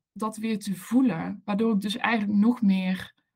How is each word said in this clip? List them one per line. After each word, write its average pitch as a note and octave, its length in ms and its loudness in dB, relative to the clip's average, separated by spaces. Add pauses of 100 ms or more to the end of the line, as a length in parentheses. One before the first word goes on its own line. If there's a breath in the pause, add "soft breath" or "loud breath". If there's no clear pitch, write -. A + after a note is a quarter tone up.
(120)
dat G#3+ 240 -6
weer G#3+ 220 -4
te G3+ 180 -6
voelen. G3 680 0
Waardoor A3 300 0
ik G3 60 2
dus G#3 160 -4
eigenlijk G#3 420 0
nog A#3 240 4
meer F#3+ 520 0 (220)